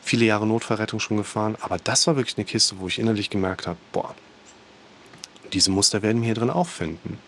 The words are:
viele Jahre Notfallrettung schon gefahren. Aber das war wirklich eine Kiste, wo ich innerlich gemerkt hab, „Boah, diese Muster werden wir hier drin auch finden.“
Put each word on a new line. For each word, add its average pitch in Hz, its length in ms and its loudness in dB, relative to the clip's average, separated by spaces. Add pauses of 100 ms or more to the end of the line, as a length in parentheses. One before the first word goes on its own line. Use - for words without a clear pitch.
viele 117 220 4
Jahre 107 220 4
Notfallrettung 110 520 0
schon 107 180 -2
gefahren. 107 440 -2
Aber - 180 -4
das - 300 0
war 160 80 4
wirklich 127 200 -2
eine 107 80 -2
Kiste, 104 360 0
wo 92 80 -4
ich - 100 -4
innerlich 110 320 0
gemerkt 95 380 -2
hab, 87 80 -4 (160)
„Boah, - 220 -4 (1400)
diese 95 180 2
Muster 101 320 2
werden 110 180 2
wir 117 60 0
hier 113 80 2
drin 117 160 0
auch 170 160 0
finden.“ 85 600 -8